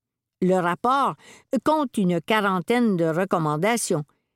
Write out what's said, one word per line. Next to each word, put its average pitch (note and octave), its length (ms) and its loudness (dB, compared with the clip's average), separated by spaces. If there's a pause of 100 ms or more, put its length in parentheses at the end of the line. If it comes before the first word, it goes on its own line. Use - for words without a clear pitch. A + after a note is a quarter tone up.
(400)
Le F#3 140 2
rapport F#3 600 0 (460)
compte D4+ 360 -2
une F3+ 240 0
quarantaine G#3+ 760 0
de E3+ 80 0
recommandations, E3 1000 0 (320)